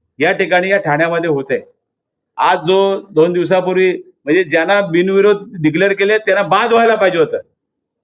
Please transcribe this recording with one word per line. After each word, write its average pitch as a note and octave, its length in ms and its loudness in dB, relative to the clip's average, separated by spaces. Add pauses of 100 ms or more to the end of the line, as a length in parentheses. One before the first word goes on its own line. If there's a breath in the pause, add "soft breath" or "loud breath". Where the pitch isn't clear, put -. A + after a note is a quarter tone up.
(180)
या C#3+ 140 0
ठिकाणी, F3+ 380 -2
या G3 80 2
ठाण्यामध्ये E3 520 -2
होते. C3+ 420 -6 (640)
आज F3 220 0
जो G3 520 0
दोन E3+ 220 2
दिवसापूर्वी, F3+ 680 0 (220)
म्हणजे F3 200 0
ज्यांना E3 360 0
बिनविरोध G3 800 0
डिक्लेअर E3 320 0
केले G3+ 260 0
त्यांना G3+ 240 0
बाद G#3 300 0
व्हायला A#3 220 4
पाहिजे F#3+ 240 0
होतं, C#3 220 -2 (640)